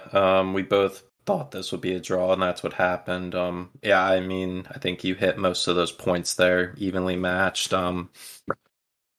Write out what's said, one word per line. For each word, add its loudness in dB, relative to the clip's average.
um, 4
we -2
both 0
thought -2
this -8
would -6
be -2
a -4
draw, 2
and 0
that's -2
what -4
happened. -2
Um, -4
yeah, 6
I 4
mean, -4
I -12
think -4
you 0
hit 2
most 0
of 4
those 0
points -2
there, 2
evenly -2
matched. 0
Um, -2